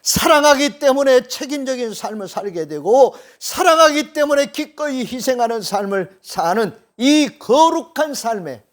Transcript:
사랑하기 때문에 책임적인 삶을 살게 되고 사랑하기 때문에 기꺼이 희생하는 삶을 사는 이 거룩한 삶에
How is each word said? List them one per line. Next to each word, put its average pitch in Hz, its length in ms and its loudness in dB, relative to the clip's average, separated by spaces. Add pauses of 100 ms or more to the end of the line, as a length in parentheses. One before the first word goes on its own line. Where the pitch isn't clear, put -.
사랑하기 294 760 2
때문에 262 500 2
책임적인 262 640 -6
삶을 202 340 -10
살게 170 400 -8
되고 190 480 2 (240)
사랑하기 320 720 2
때문에 285 360 0
기꺼이 294 580 -6
희생하는 240 560 -4
삶을 196 600 -4
사는 185 560 -4 (200)
이 285 320 2 (100)
거룩한 311 720 0
삶에 180 600 -8